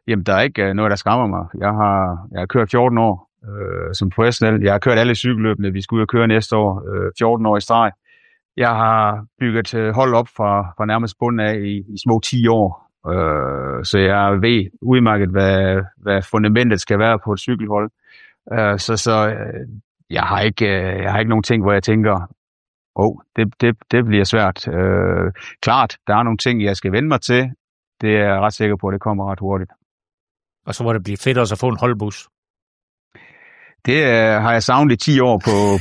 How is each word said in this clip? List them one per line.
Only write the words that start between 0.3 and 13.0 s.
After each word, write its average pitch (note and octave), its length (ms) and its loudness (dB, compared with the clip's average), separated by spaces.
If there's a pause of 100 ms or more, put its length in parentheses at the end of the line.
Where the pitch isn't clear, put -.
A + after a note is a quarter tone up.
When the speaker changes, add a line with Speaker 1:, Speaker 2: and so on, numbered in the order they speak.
Speaker 1:
er F#2+ 60 4
ikke, C#3 220 0
øh, G2 120 0
noget, G#2+ 160 0
der G2+ 60 0
skræmmer A2+ 300 0
mig. F#2 200 -4 (120)
Jeg G#2 160 -2
har, G2 580 0
jeg F2+ 80 -8
har F#2 60 -6
kørt A2+ 240 0
fjorten A#2+ 280 2
år, G#2+ 320 0 (140)
øh, F2+ 500 -10
som F#2+ 160 -2
professionel. A2+ 520 2
Jeg G2 120 4
har G2+ 40 0
kørt A#2 200 2
alle A#2+ 160 2
cykelløbene, G#2+ 580 -2
vi G2 100 -6
skal - 140 -4
ud A2 60 2
og G#2 60 0
køre A#2 200 2
næste A2 280 0
år, G2 380 -2
øh, F#2 240 -4
fjorten A2+ 280 0
år G#2+ 100 2
i G#2 40 0
streg. A2+ 320 2 (640)
Jeg A#2+ 140 2
har A2 540 0 (160)
bygget, A#2 340 -2
øh, A2 200 -2
hold B2+ 200 2
op A#2 220 0
fra, G2+ 400 -2
fra G#2+ 100 -4
nærmest A2 320 -4
bunden A#2+ 220 -2
af G#2+ 180 -2
i, G2+ 200 -6
i G2+ 260 -12
små A2+ 200 2
ti A#2+ 220 0
år. G#2+ 320 2 (300)